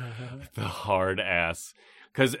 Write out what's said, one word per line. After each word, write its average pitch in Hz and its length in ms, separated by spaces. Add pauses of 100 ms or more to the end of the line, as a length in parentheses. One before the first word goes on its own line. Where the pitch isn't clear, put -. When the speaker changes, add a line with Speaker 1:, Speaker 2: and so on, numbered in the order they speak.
(200)
Speaker 1:
<laughs> 127 360
Speaker 2:
the 107 80
hard 95 560
ass. 87 540 (400)
'Cause 131 260